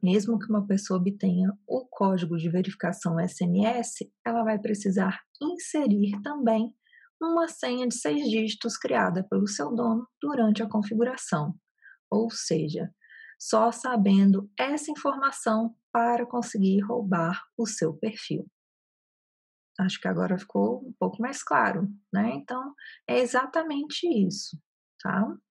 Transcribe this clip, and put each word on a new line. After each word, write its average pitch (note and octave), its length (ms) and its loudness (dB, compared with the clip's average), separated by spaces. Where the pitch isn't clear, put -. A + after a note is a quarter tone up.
Mesmo G#3 360 2
que - 100 -10
uma G#3 160 2
pessoa G3 340 0
obtenha F#3+ 520 2
o B3+ 180 -4
código F3+ 500 0
de E3 140 -2
verificação F3+ 680 -2
S F#3 240 -2
M F3+ 200 2
S, A3+ 480 -2
ela A#3 180 0
vai A3 140 2
precisar G3 640 0
inserir A#3 840 0
também A#3 500 0
uma E4 260 0
senha B3 400 -4
de A3+ 60 -2
seis D4 340 0
dígitos A3 500 -2
criada F#3+ 520 0
pelo G3 160 2
seu - 300 -4
dono A#3 320 0
durante A#3 440 2
a G#3+ 40 -4
configuração. G#3+ 840 -2
Ou A3+ 220 0
seja, E3 580 -2
só A3+ 320 2
sabendo G3 800 4
essa D4 300 -2
informação C4+ 880 0
para A#3+ 320 2
conseguir G3+ 560 2
roubar F#3+ 580 0
o A3+ 120 -2
seu D#3+ 260 -2
perfil. - 540 -6
Acho F#3+ 220 0
que F#3 60 -4
agora F3+ 300 0
ficou A3 440 -2
um B3+ 180 -14
pouco F#3+ 220 -2
mais C4+ 220 -6
claro, G3 440 0
né? G#3 220 0
Então, C4+ 400 -8
é A#3+ 120 2
exatamente C#4+ 880 -2
isso, - 300 -6
tá? F#3+ 260 0